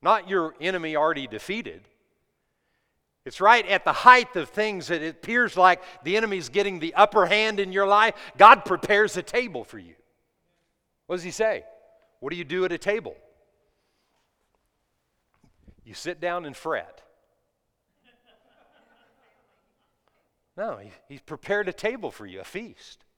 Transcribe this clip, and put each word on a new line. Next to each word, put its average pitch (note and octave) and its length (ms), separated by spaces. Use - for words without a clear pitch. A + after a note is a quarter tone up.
Not F#3 280
your E3 320
enemy E3 340
already D3+ 300
defeated. G#2+ 600
It's - 160
right G#3+ 260
at F#3 180
the D#3 80
height B3 420
of D#3+ 140
things G#3 400
that E3 120
it D#3+ 140
appears A#3 420
like F3+ 240
the F3 120
enemy's G3 340
getting G3 300
the D#3+ 140
upper G#3 320
hand G#3 340
in F#3+ 120
your G3 160
life. G#3 260
God A3 280
prepares G3+ 520
a F3+ 60
table G3+ 400
for A2 160
you. E2+ 160
What F3+ 80
does F3 80
He E3 80
say? G#3+ 320
What C3 100
do E3 60
you F3 100
do F3+ 200
at F3 60
a E3+ 60
table? G3 380
You A2 120
sit E3+ 260
down F3 240
and C#3 100
fret. B2 460
No, F#3 220
he, G2+ 140
He's C#3 140
prepared G3 460
a F3+ 60
table G#3+ 380
for G#2+ 140
you, F#2 160
a - 20
feast. - 600